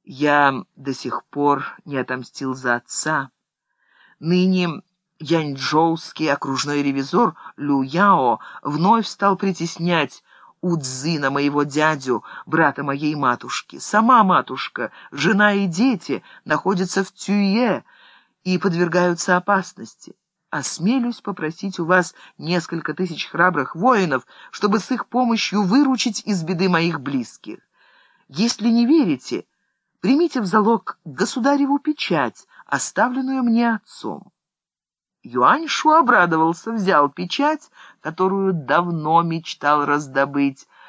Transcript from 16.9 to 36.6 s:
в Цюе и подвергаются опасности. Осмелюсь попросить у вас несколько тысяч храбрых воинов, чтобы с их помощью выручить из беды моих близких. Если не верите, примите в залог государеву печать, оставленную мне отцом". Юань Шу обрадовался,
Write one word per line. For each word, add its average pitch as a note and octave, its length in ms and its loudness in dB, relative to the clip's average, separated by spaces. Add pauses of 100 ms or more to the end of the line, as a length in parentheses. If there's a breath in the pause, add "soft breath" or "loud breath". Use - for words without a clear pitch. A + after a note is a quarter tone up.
в F#3 100 -8
Цюе G3+ 720 0 (600 soft breath)
и F#3 140 0
подвергаются F3 800 0
опасности. - 800 -4 (360)
Осмелюсь A#3 680 -2
попросить F#3 580 -8
у F3 60 -4
вас F3 300 2 (220 loud breath)
несколько D#3+ 560 -4
тысяч E3 340 -6
храбрых E3 500 2
воинов, F#3 500 2 (240 loud breath)
чтобы G3+ 300 0
с - 100 -8
их B3 160 -2
помощью A3+ 560 0
выручить B3 640 2
из G3 160 -2
беды F3 260 0
моих E3 320 2
близких. B2 600 -6 (680 soft breath)
Если G#3 420 -2
не A#3 160 4
верите, F#3+ 600 2 (540)
примите C#4 400 2
в G3+ 60 -2
залог G#3+ 580 0
государеву C4+ 720 0
печать, D#3 680 -2 (200 loud breath)
оставленную B3+ 800 -2
мне A#3 300 2
отцом". - 580 -10 (920)
Юань C3+ 460 2
Шу - 220 0
обрадовался, F3+ 840 2